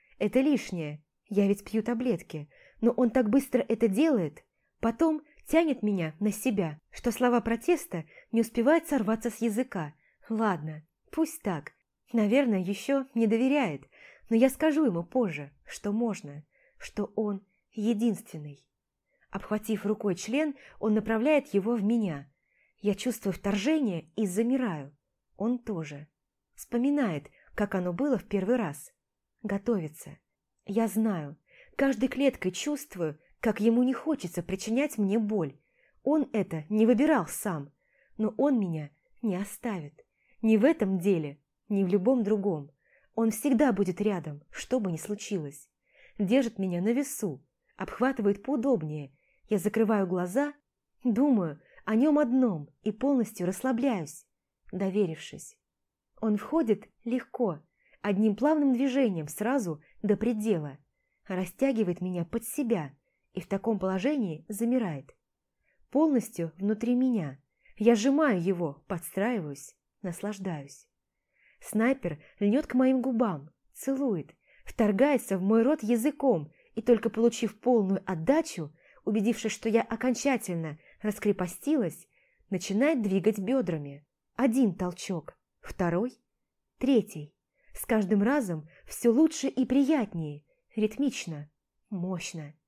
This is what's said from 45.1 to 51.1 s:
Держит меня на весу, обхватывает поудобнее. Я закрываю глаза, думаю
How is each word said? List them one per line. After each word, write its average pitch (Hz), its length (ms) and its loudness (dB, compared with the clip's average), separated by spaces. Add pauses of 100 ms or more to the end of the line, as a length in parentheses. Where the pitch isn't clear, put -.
Держит 226 420 2
меня 175 220 -2
на 220 120 2
весу, 226 500 -4 (340)
обхватывает 202 680 -2
поудобнее. 170 680 -2 (340)
Я 208 100 0
закрываю 208 480 2
глаза, 185 480 -2 (500)
думаю 214 580 2 (240)